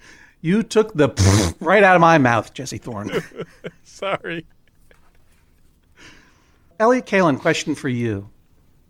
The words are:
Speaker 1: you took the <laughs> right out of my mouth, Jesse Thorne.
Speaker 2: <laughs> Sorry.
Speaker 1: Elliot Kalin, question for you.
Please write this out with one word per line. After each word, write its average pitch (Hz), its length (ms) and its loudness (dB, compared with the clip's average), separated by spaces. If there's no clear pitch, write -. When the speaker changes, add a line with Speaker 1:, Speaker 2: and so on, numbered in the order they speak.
Speaker 1:
you 196 220 -2
took 220 320 -2
the 147 140 2
<laughs> - 40 -20
right 190 220 2
out 190 120 6
of 180 60 4
my 165 180 6
mouth, 120 360 0
Jesse 127 240 -12
Thorne. 107 320 -10
Speaker 2:
<laughs> - 360 -20
Sorry. 175 600 -10
Speaker 1:
Elliot 247 280 0
Kalin, 175 320 0
question 160 360 -2
for 139 140 -8
you. 113 400 -4